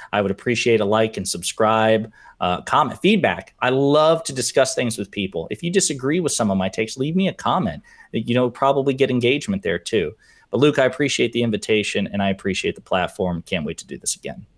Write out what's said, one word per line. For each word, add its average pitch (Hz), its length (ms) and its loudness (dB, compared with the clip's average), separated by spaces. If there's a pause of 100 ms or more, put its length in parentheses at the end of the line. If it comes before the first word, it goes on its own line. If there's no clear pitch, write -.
(120)
I 104 100 2
would 98 80 0
appreciate 113 500 2
a 104 60 0
like 110 320 2
and 95 100 -6
subscribe, 110 840 2 (300)
uh, 90 220 -2
comment, 135 380 0
feedback. 143 600 0
I 123 100 2
love 151 540 4
to - 80 -8
discuss 131 420 0
things 123 220 -2
with 101 140 -8
people. 92 400 -6
If - 120 -10
you 85 80 -2
disagree 156 480 0
with 160 140 -2
some 110 180 0
of 98 60 0
my 95 120 0
takes, - 280 -4
leave 147 200 -2
me 190 120 0
a - 60 -4
comment. 117 480 -2 (300)
You 117 220 -2
know, 127 140 2
probably 135 460 0
get 135 160 2
engagement 120 540 0
there 87 140 -2
too. 87 360 -2 (360)
But 117 100 0
Luke, 143 180 4
I 135 80 6
appreciate 127 460 -2
the 117 100 0
invitation 104 680 0
and 101 120 -2
I 98 80 0
appreciate 95 440 -4
the - 60 -20
platform. 90 600 -2
Can't 82 240 -4
wait 80 120 -8
to - 80 -16
do 67 120 -14
this - 160 -6
again. 65 320 -14 (120)